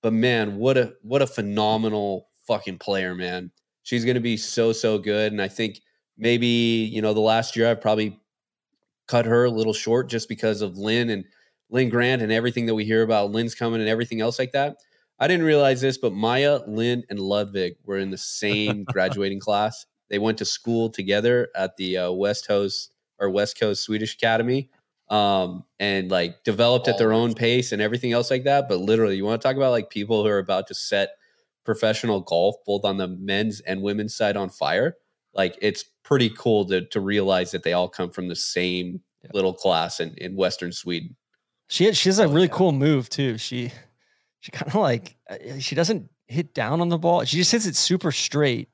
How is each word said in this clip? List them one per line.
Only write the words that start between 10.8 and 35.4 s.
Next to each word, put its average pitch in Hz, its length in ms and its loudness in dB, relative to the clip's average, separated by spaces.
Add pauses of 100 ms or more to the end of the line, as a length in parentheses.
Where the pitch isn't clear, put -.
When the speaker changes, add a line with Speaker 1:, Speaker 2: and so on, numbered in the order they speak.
Speaker 1:
and 101 140 -4 (460)
Lynn 123 200 2
Grant 120 320 2
and 110 100 0
everything 117 340 0
that 113 80 2
we 107 100 -2
hear 110 180 2
about 107 280 2
Lynn's 113 240 -2
coming 113 260 -2
and 107 80 -2
everything 113 320 -2
else 117 180 -2
like 127 140 -4
that. 143 260 -2 (400)
I 143 100 2
didn't 170 180 2
realize 139 340 4
this, 127 180 0
but 113 140 0
Maya, 127 540 2
Lynn, 113 420 -2
and 101 120 -8
Ludwig 98 640 -2
were 98 140 -4
in 98 120 -4
the 92 80 -8
same 104 680 -2
Speaker 2:
<laughs> - 60 -10
Speaker 1:
graduating 98 500 0
class. 107 460 -2 (220)
They 104 100 -2
went 110 200 0
to 104 60 -4
school 113 460 -2
together 107 640 2
at 95 220 -4
the, 92 220 -4
uh, 90 140 -2
West 101 360 -2
Coast 101 440 -2 (280)
or 101 100 2
West 101 280 -2
Coast 104 260 0
Swedish 107 300 -4
Academy, 117 560 0 (400)
um, 95 540 0 (140)
and, 98 320 -2
like, 87 340 0
developed 120 440 2
at 101 100 2
their 110 140 4
own 117 220 2
pace 120 380 0
and 104 80 -4
everything 120 320 -2
else 120 180 0
like 131 140 0
that. 139 240 2
But 92 120 0
literally, 104 360 2
you 95 80 -2
wanna 110 140 0
talk 131 180 0
about, 135 140 2
like, 113 200 0
people 107 340 0
who 107 40 4
are 101 100 2
about 95 300 -2
to 98 60 -14
set 98 360 -2 (540)
professional 110 560 0
golf, 87 360 0 (100)
both 101 180 -2
on 98 120 0
the 95 120 -4
men's 98 520 -4
and 95 220 -6
women's 104 340 -4
side, 104 200 0
on 98 140 -4
fire. 98 460 -2 (380)
Like, 92 280 -2